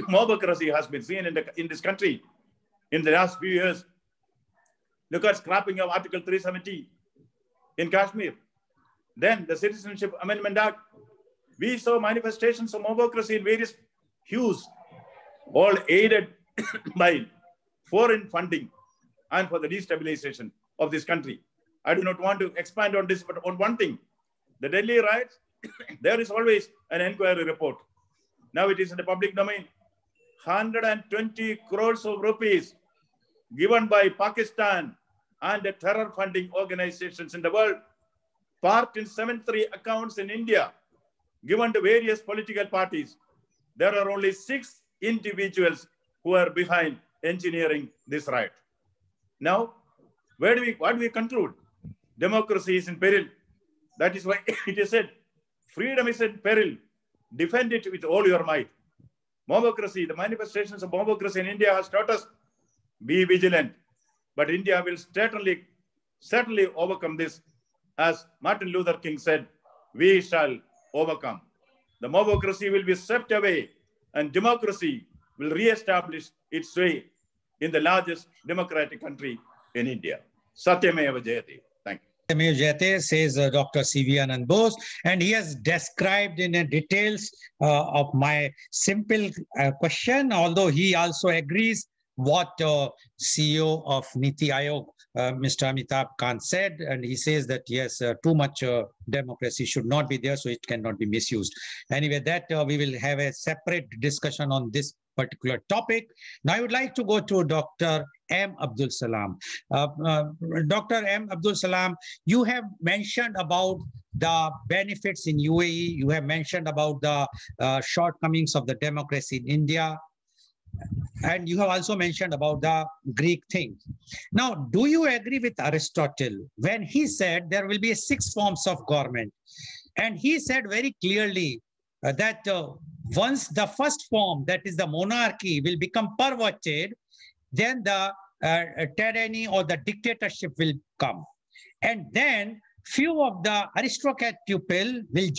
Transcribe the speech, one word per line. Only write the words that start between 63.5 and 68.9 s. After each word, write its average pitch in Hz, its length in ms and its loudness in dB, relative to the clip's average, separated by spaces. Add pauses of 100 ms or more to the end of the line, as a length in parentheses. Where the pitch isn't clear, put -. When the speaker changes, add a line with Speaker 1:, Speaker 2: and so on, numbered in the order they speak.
Speaker 1:
But 147 140 0
India 185 340 0
will 175 120 -4
certainly, 202 680 -2 (560)
certainly 220 560 2
overcome 170 400 -2
this. 160 240 -6 (580)
As 160 280 0 (140)
Martin 190 280 -2
Luther 175 360 0